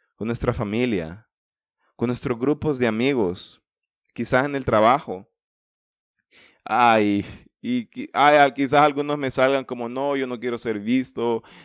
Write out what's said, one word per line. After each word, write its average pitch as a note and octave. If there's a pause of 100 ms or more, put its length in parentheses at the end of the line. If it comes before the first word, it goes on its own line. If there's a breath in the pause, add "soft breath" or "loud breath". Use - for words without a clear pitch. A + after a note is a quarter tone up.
(160)
con G#2
nuestra A#2
familia, G#2 (680)
con A#2
nuestros B2
grupos C#3+
de B2
amigos, A2 (520)
quizás B2+
en C#3+
el C3+
trabajo. A2 (1300 soft breath)
Ay, A2 (360 loud breath)
y A#2+
qui-, -
ay, D3
ah, C#3
quizás C#3
algunos D3
me C#3
salgan C3+
como, A#2+
"No, C#3
yo C3
no B2
quiero A#2+
ser A2
visto, A#2+ (220 loud breath)